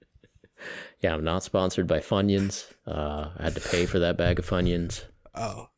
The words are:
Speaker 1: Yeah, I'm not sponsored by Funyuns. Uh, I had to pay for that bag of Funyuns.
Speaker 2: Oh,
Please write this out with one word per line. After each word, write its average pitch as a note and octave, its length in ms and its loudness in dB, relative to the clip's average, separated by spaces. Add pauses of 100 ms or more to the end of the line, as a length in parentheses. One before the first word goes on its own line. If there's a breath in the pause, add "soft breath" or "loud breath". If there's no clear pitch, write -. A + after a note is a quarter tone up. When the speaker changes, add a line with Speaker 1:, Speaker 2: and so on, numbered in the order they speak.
(1000 loud breath)
Speaker 1:
Yeah, E2 160 2
I'm D#2 80 -2
not E2 180 0
sponsored F#2 460 2
by D#2+ 140 4
Funyuns. G2 680 0 (140)
Uh, D2+ 500 -6
I - 100 -10
had D#2 100 -2
to D#2 60 -6
pay F2 260 2
for - 100 0
that F2 200 2
bag F2 200 4
of F2 100 -2
Funyuns. F2 580 0 (280)
Speaker 2:
Oh, - 440 -8